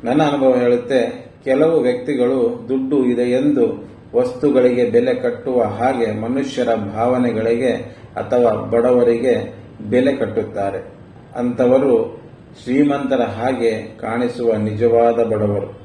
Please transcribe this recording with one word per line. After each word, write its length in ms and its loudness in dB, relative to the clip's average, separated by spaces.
ನನ್ನ 180 2
ಅನುಭವ 320 2
ಹೇಳುತ್ತೆ, 760 0
ಕೆಲವು 360 4
ವ್ಯಕ್ತಿಗಳು 880 0
ದುಡ್ಡು 360 0
ಇದೆ 180 0
ಎಂದು 640 0
ವಸ್ತುಗಳಿಗೆ 720 2
ಬೆಲೆ 300 2
ಕಟ್ಟುವ 480 -2
ಹಾಗೆ 580 -2
ಮನುಷ್ಯರ 540 -2
ಭಾವನೆಗಳಿಗೆ 960 0
ಅಥವಾ 340 2
ಬಡವರಿಗೆ 1040 2
ಬೆಲೆ 220 2
ಕಟ್ಟುತ್ತಾರೆ. 680 -4
ಅಂಥವರು 840 0
ಶ್ರೀಮಂತರ 560 0
ಹಾಗೆ 800 -2
ಕಾಣಿಸುವ 560 -2
ನಿಜವಾದ 580 2
ಬಡವರು. 720 -2